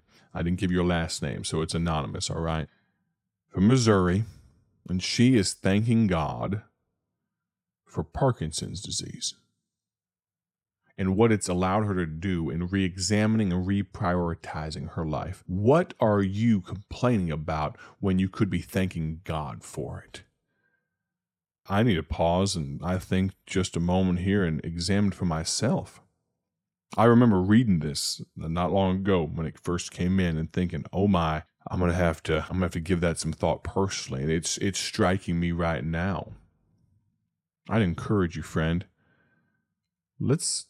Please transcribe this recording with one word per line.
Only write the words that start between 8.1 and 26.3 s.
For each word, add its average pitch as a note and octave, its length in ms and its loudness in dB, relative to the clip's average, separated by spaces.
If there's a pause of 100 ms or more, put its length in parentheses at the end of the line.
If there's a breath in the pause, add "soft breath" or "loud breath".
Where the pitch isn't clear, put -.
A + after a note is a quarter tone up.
disease - 540 -8 (1600)
and F#2+ 180 0
what A2+ 160 6
it's G#2 160 2
allowed F#2 380 0
her G#2 80 -2
to F2+ 140 0
do D#2+ 420 -4
in E2 160 -4
re-examining G2 880 0
and F2+ 140 0
reprioritizing E2+ 1300 -4
her E2+ 120 -6
life. D#2 400 -6
What A2+ 540 2
are G#2 240 4
you G2+ 380 2
complaining G2 680 -2
about D2+ 460 -4 (220 loud breath)
when F#2+ 180 2
you F#2+ 100 2
could G2 220 -2
be F2 120 -2
thanking E2+ 640 -4
God C#2+ 400 -6
for - 440 -10
it? - 160 -20 (1500)
I G2+ 140 2
need A2+ 120 4
to D#2+ 80 -2
pause F2+ 520 0
and C#2+ 280 -6
I F2+ 140 -2
think F#2+ 360 -2 (120)
just - 320 -2
a - 20 0
moment F2+ 400 2
here G2 240 2
and D#2+ 220 -2
examine F#2+ 460 0
for - 140 -6
myself. - 760 -2 (960)